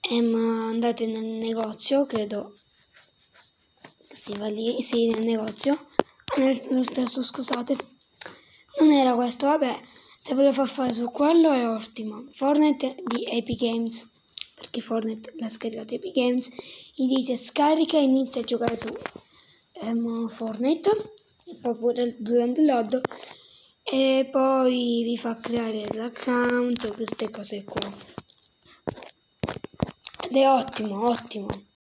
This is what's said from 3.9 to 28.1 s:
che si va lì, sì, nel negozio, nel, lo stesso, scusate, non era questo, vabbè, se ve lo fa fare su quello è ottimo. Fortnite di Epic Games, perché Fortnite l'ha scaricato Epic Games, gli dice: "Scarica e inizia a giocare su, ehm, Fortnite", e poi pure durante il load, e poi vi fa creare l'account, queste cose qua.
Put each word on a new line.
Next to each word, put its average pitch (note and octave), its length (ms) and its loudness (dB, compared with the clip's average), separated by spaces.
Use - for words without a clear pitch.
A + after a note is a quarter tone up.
che - 100 -10
si G3+ 180 -4
va G#3 100 -6
lì, A3+ 360 -4
sì, A#3 260 2
nel A3 160 0
negozio, A3+ 640 -2
nel, C4 320 2
lo B3+ 140 0
stesso, B3 400 -2
scusate, B3+ 540 -2
non D#4 120 8
era C4 240 6
questo, B3 320 0
vabbè, C#4+ 340 2
se - 140 -4
ve C4+ 100 6
lo C#4 80 8
fa C4+ 140 2
fare B3+ 260 -2
su A#3 180 -2
quello D#4+ 400 6
è B3+ 160 2
ottimo. A3 640 -6
Fortnite C#4+ 640 2
di A#3+ 180 -4
Epic A#3 340 -2
Games, A3+ 520 -2
perché - 280 -10
Fortnite A3 560 -4
l'ha A3 100 -8
scaricato A3 460 -6
Epic - 180 -8
Games, B3 380 2
gli C4 120 -2
dice: B3+ 300 0
"Scarica D#4 600 2
e D4+ 60 6
inizia C4 400 2
a - 20 -6
giocare A#3 320 -2
su, - 180 -6
ehm, A#3 440 -2
Fortnite", A#3+ 640 -2
e F4 140 -16
poi A#3+ 140 -2
pure A#3+ 440 0
durante A#3+ 420 2
il D#4 60 8
load, B3 340 2
e C4+ 480 2
poi B3+ 760 4
vi A#3 120 0
fa A#3 220 -6
creare A3+ 460 -4
l'account, B3 1000 0
queste G#3+ 360 -4
cose G3+ 340 -6
qua. G3+ 260 -4